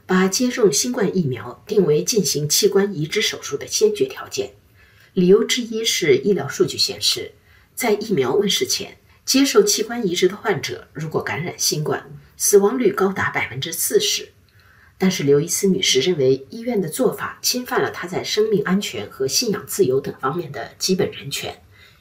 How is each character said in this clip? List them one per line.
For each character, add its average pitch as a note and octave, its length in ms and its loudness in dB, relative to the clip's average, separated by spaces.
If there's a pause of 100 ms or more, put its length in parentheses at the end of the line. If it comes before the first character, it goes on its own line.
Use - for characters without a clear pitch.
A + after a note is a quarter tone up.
把 F#3 200 4
接 B3 220 0
种 A#3+ 220 4
新 B3 200 0
冠 G#3 240 -2
疫 F#3 60 2
苗 A#2+ 460 -6
定 G3+ 180 2
为 D3+ 160 4
进 F#3+ 240 0
行 D3 220 -2
器 G#3 200 2
官 G3 300 0
移 D3+ 80 -4
植 G3+ 160 -4
手 - 220 -4
术 C#3 140 -6
的 - 100 -10
先 G#3+ 260 2
决 - 140 0
条 - 220 -12
件。 - 240 -8 (600)
理 F3 140 2
由 G#3+ 160 8
之 A#3+ 180 -2
一 A3 220 -6
是 - 340 2
医 G3+ 140 0
疗 C#3+ 160 -2
数 - 180 0
据 - 120 -6
显 - 220 -2
示， - 340 -4 (420)
在 A#3 160 0
疫 G#3 220 0
苗 C3 200 2
问 G3+ 160 2
世 - 160 0
前， - 320 -6 (280)
接 C#4 180 4
受 B3+ 180 6
器 - 220 2
官 A#3 240 -4
移 E3+ 80 -2
植 F3+ 120 4
的 G3 100 -2
患 G3 240 -2
者 - 320 -10
如 D#3 160 -8
果 - 120 -2
感 G#2 220 -6
染 F3 140 -8
新 - 260 -2
冠， - 260 -4 (280)
死 - 200 6
亡 G#3+ 220 4
率 A3 140 2
高 G3 180 0
达 - 180 -4
百 - 200 -4
分 C3 100 -12
之 D#3+ 140 -8
四 - 260 0
十。 - 300 -4 (680)
但 F#3+ 140 2
是 F3 120 -4
刘 C#3+ 180 6
易 E3+ 60 -2
斯 G3 200 0
女 F3+ 140 2
士 - 180 2
认 F3 180 2
为 C3+ 320 2
医 A3+ 120 -12
院 A#3 200 -2
的 D#3+ 60 -2
做 A3 260 0
法 - 280 -10
侵 B3 240 -4
犯 A#3 160 -2
了 C3 100 -2
她 - 160 -10
在 E3 160 -6
生 G#3+ 260 0
命 G3+ 140 2
安 F#3 160 2
全 G#2 320 -8
和 C3+ 160 -4
信 A3 240 0
仰 - 160 -4
自 - 180 2
由 C3 140 2
等 - 200 -6
方 C#3+ 160 -2
面 D#3 160 -6
的 A#2+ 280 -10
基 F#3 160 0
本 - 160 0
人 - 180 -14
权， - 320 -10 (400)